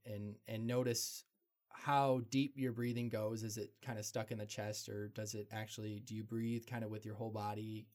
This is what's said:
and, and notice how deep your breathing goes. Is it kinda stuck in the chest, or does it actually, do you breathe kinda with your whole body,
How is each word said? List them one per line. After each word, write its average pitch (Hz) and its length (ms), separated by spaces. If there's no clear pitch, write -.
and, 104 300
and 113 200
notice 123 560
how 139 600
deep 139 260
your 131 160
breathing 120 380
goes. 110 340
Is 110 140
it - 140
kinda 107 220
stuck 110 280
in 117 60
the 107 80
chest, 107 440
or 104 200
does 107 240
it 104 180
actually, 107 540
do 113 100
you 110 80
breathe 117 420
kinda 113 220
with 107 180
your 104 100
whole 110 160
body, 107 640